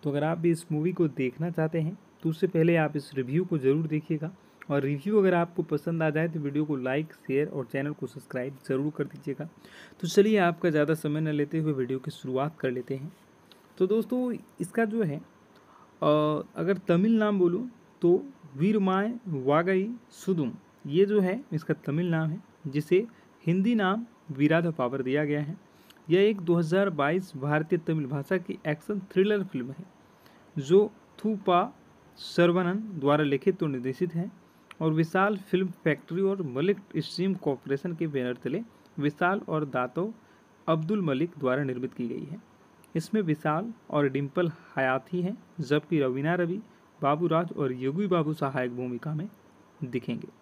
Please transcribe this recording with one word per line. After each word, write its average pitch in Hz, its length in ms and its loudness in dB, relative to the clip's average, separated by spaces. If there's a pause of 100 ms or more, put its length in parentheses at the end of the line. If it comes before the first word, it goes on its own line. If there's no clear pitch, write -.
तो 156 60 0
अगर 143 140 0
आप 165 140 0
भी 170 140 2
इस 165 200 -2
movie 160 220 0
को 175 140 2
देखना 131 420 -2
चाहते 160 320 -2
हैं 170 160 -4 (260)
तो 165 60 0
उससे 160 180 -2
पहले 170 280 4
आप 151 220 2
इस 139 160 -8
review 135 320 0
को 180 120 -2
ज़रूर 143 300 2
देखिएगा, 156 440 -4 (380)
और 143 120 2
review 143 380 0
अगर 190 140 6
आपको 170 300 0
पसंद 160 400 -2
आ 156 60 2
जाए 160 180 0
तो 160 120 -4
video 147 260 0
को 147 100 -2
like, 135 380 -2
share 139 340 0
और 135 180 -6
channel 139 260 -4
को 143 160 -8
subscribe 131 500 -8 (100)
ज़रूर 139 240 0
कर 147 120 -6
दीजिएगा। 143 420 -10 (540)
तो 180 80 -6
चलिए, 208 300 4
आपका 175 320 2
ज़्यादा 151 240 2
समय 156 280 -2
न 160 60 -2
लेते 147 320 -2
हुए 156 140 -2
video 131 260 -2
की 143 120 -10
शुरुआत 131 480 -4
कर 131 120 -2
लेते 123 240 -6
हैं। 139 160 -12 (680)
तो 185 100 2
दोस्तों, 226 500 -2 (220)
इसका 208 260 0
जो 220 180 -2
है, 151 140 -2
अ, 165 40 -10 (1300)
अगर 180 220 0
तमिल 190 400 4
नाम 208 220 2
बोलूँ 185 300 2 (320)
तो 180 220 6 (320)
वीरमाय 196 580 2 (140)
वागई 175 640 2 (200)
सुदुम, 160 420 -2 (360)
ये 160 180 4
जो 208 140 2
है 196 240 0 (100)
इसका 156 200 -2
तमिल 156 380 -2
नाम 160 180 0
है, 170 120 -6 (260)
जिसे 151 380 2 (400)
हिंदी 190 300 2
नाम 202 300 0 (260)
वीरा 147 300 4
द 165 120 -2
पावर 131 280 -2
दिया 135 240 0
गया 147 160 0
है। 147 160 -8 (520)
यह 180 120 6
एक 202 200 2
दो 170 140 2
हज़ार 175 340 2
बाईस 160 460 0
भारतीय 151 440 0
तमिल 156 260 -2
भाषा 143 320 -2
की 180 300 -6
action 156 320 -4
thriller 196 440 2
film 135 280 -6
है, - 140 -16 (720)
जो 165 340 4 (320)
थूपा 196 500 2 (440)
सरवनन 180 840 0
द्वारा 147 240 4
लिखित 147 400 0
और 156 60 0
निर्देशित 135 460 -4
है, - 320 -8 (340)
और 160 120 2
विशाल 185 440 2
फिल्म 190 300 0 (160)
फैक्ट्री 160 380 -2
और 196 200 0
मलिक 151 360 0 (200)
स्ट्रीम 180 360 -2
कॉरपोरेशन 139 640 -4
के 160 120 -4
बैनर 127 280 -2
तले 139 260 -4 (380)
विशाल 175 500 0
और 156 160 -2
दातो 131 480 -4 (540)
अब्दुल 165 340 0
मलिक 156 380 0
द्वारा 135 240 0
निर्मित 127 300 -4
की 120 140 -6
गई 123 160 -6
है। 151 140 -12 (580)
इसमें 185 260 0
विशाल 160 520 0 (160)
और 147 200 2
डिम्पल 143 420 0 (240)
हयाती 135 460 0
हैं, 196 160 -4 (220)
जबकि 151 400 0
रवीना 139 360 0
रवि, 175 240 -2 (420)
बाबू 151 260 2
राज 165 240 2
और 131 220 -2
योगी 139 340 -2
बाबू 160 260 2
सहायक 135 420 -2
भूमिका 123 380 -6
में 170 160 -6 (540)
दिखेंगे। 123 440 -6 (140)